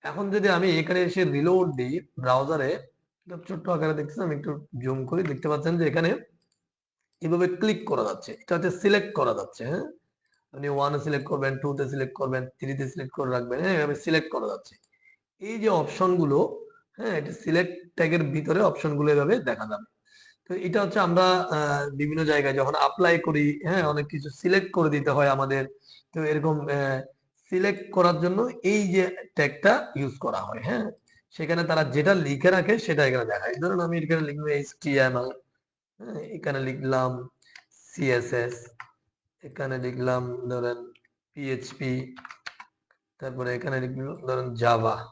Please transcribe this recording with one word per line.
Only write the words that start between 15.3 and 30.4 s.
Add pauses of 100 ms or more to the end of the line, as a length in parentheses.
এই
যে
অপশনগুলো, (300)
হ্যাঁ,
এটা
সিলেক্ট
ট্যাগের
ভিতরে
অপশনগুলো
এভাবে
দেখা
যাবে। (640)
তো
এটা
হচ্ছে
আমরা,
আহ,
বিভিন্ন
জায়গায়
যখন
অ্যাপ্লাই
করি,
হ্যাঁ,
অনেক
কিছু
সিলেক্ট
করে
দিতে
হয়
আমাদের। (460)
তো
এরকম,
আহ, (300)
সিলেক্ট (120)
করার
জন্য (340)
এই (120)
যে (320)
ট্যাগটা (240)
ইউজ (100)
করা